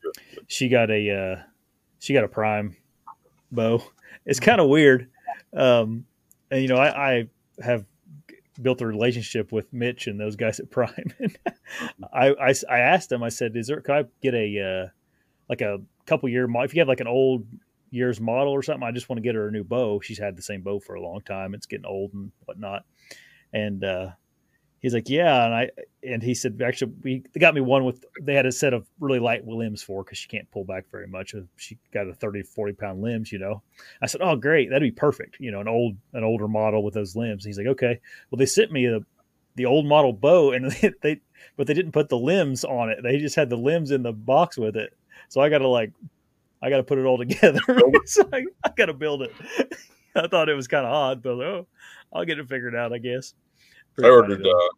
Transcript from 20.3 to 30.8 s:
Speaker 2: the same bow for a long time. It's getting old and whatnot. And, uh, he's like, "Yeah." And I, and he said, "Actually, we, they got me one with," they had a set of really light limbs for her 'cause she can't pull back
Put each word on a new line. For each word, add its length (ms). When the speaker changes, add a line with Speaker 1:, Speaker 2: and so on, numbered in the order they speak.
Speaker 2:
the 60
same 200
bow 180
for 160
a 60
long 200
time. 320
It's 120
getting 200
old 280
and 160
whatnot. 400
And, 300
uh, 260
he's 140
like, 140
"Yeah." 380
And 80
I, 160
and 200
he 120
said, 300
"Actually, 280
we, 300
they 80
got 140
me 80
one 240
with," 180
they 120
had 120
a 60
set 220
of 120
really 200
light 260
limbs 360
for 200
her 20
'cause 140
she 100
can't 220
pull 140
back 260